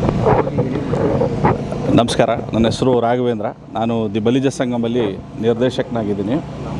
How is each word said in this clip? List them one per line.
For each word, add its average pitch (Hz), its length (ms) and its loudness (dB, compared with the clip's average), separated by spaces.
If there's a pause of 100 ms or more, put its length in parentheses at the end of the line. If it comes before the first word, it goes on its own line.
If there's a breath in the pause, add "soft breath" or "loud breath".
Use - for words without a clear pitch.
(2000)
ನಮಸ್ಕಾರ, 117 340 4 (220)
ನನ್ನ 113 120 2
ಹೆಸರು 120 360 2
ರಾಘವೇಂದ್ರ. 120 460 0 (260)
ನಾನು 110 420 0
ದಿ 110 60 0
ಬಲಿಜ 127 260 2
ಸಂಗಮಲ್ಲಿ 120 680 0 (240)
ನಿರ್ದೇಶಕನಾಗಿದ್ದೀನಿ. 113 920 0 (460)